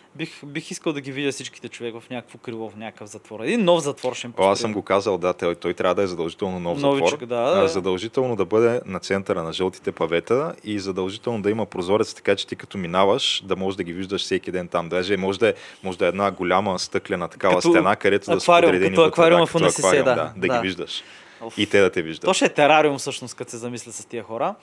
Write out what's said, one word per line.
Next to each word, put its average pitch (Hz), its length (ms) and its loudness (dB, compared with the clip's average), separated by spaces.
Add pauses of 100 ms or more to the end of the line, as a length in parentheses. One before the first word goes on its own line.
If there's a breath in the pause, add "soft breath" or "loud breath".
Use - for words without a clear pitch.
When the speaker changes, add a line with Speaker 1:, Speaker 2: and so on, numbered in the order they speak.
(160 loud breath)
Speaker 1:
Бих, 147 300 -12
бих 147 260 -10
искал 170 220 -6
да 143 80 -10
ги 135 100 -12
видя 139 200 -4
всичките, - 380 -12
човек, 117 300 -10
в - 100 -20
някакво 120 280 -12
крило, 113 320 -12
в 101 60 -20
някакъв 107 340 -16
затвор. 107 300 -16
Един 190 240 0
нов 170 200 4
затвор 127 300 -4
ще - 140 -10
им 117 100 -14
Speaker 2:
О, 95 40 2
аз 95 80 6
Speaker 1:
построим. 101 80 4
Speaker 2:
съм 110 160 -2
го 101 80 -2
казал, 98 360 2
да, 90 160 0
той, 87 220 -2
той 87 180 -4
трябва 90 220 0
да 101 80 0
е 98 40 0
задължително 90 520 -4
нов 85 220 -4
Speaker 1:
Новичък, 139 280 2
Speaker 2:
затвор. 127 180 -4
Speaker 1:
да, 120 80 -6
Speaker 2:
А, 147 260 2
Speaker 1:
да. 98 60 4
Speaker 2:
задължително 101 680 -2
да 98 100 0
бъде 113 400 2
на 95 140 -8
центъра 98 440 -2
на 80 100 -6
жълтите 92 380 -4
павета 87 720 -2
и 104 160 -6
задължително 95 640 -6
да 101 80 0
има 107 160 0
прозорец, 98 480 -2
така - 220 0
че - 120 -8
ти 95 80 -10
като - 220 -14
минаваш, 98 680 2
да 95 100 -2
можеш 95 220 -4
да 98 60 -4
ги 85 100 -10
виждаш 92 280 -6
всеки 92 300 -4
ден 90 160 -4
там. 85 220 -4
Даже 92 280 0
може 95 220 -2
да 110 100 4
е, 95 40 2 (300 loud breath)
може 92 140 -6
да 95 80 0
е 87 40 4
една 98 220 0
голяма 92 480 0
стъклена 92 480 -4
такава 92 280 0
Speaker 1:
Като 123 140 2
Speaker 2:
стена, 95 260 4
където 101 360 0
да - 80 2
са - 40 -6
Speaker 1:
аквариум, 170 240 6
Speaker 2:
подредени 180 240 4
Speaker 1:
като 180 100 6
Speaker 2:
вътре, 160 100 6
Speaker 1:
аквариума 170 300 6
Speaker 2:
да, 165 40 2
Speaker 1:
в - 80 -4
Speaker 2:
като 165 100 2
Speaker 1:
Н 170 80 4
С - 40 0
С, - 40 -6
Speaker 2:
аквариум, 143 260 4
Speaker 1:
да. 127 100 4
Speaker 2:
да, 78 220 -2
да 90 100 0
Speaker 1:
Да. 123 80 2
Speaker 2:
ги 117 60 0
виждаш. 87 420 -6 (380 loud breath)
Speaker 1:
Оф. 113 160 -14
Speaker 2:
И 107 80 2
те 101 160 4
да 92 80 6
те 90 120 -4
виждат. 80 260 -8
Speaker 1:
То 190 60 4
ще 269 120 2
е - 40 4
терариум 147 480 4
всъщност, 127 380 -10
като - 160 -12
се 123 60 -12
замисля 120 340 -12
с - 140 -14
тия 113 180 -10
хора. 135 400 -6